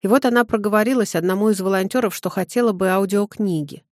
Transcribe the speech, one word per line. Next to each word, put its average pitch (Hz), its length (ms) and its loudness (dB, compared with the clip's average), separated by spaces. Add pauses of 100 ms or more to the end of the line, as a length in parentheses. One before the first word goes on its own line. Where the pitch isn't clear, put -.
И 202 40 -4
вот 254 180 4
она 240 200 2
проговорилась 214 720 0
одному 190 340 0
из 190 100 0
волонтеров, 196 540 -2
что - 160 -6
хотела 226 420 0
бы 190 160 0
аудиокниги. 196 960 -2 (120)